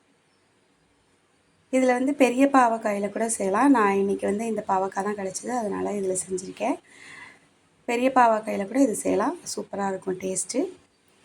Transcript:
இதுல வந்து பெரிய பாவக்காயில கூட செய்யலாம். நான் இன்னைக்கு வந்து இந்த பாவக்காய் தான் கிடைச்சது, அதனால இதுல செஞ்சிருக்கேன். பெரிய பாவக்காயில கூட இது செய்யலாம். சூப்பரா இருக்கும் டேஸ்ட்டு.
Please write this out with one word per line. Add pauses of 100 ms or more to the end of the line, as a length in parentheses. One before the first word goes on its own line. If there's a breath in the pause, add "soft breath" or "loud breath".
(1800)
இதுல
வந்து
பெரிய (100)
பாவக்காயில
கூட (100)
செய்யலாம்.
நான்
இன்னைக்கு
வந்து
இந்த
பாவக்காய்
தான்
கிடைச்சது,
அதனால
இதுல
செஞ்சிருக்கேன். (1120 loud breath)
பெரிய
பாவக்காயில
கூட
இது
செய்யலாம். (140)
சூப்பரா
இருக்கும்
டேஸ்ட்டு. (640)